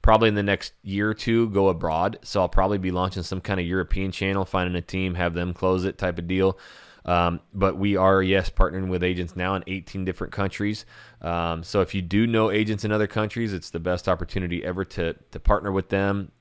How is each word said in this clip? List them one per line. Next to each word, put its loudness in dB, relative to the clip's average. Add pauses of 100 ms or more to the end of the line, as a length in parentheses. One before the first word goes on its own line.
probably 8
in 0
the 0
next -2 (100)
year 0
or -2
two 2
go 4
abroad. 0
So -2
I'll 2
probably 4
be -2
launching -2
some -6
kind -2
of -2
European -2
channel, -2
finding -2
a -2
team, -4
have -2
them -4
close 0
it -4
type -4
of -8
deal. 2 (460)
Um, 2 (140)
but 0
we 0
are, 4
yes, 2
partnering 0
with -2
agents -2
now -2
in -4
eighteen -8
different -6
countries. -4 (360)
Um, -4
so 0
if 0
you -2
do 2
know 2
agents 0
in -2
other 2
countries, -4
it's -8
the -8
best -2
opportunity -2
ever -4
to, -4
to -16
partner 2
with -2
them. 0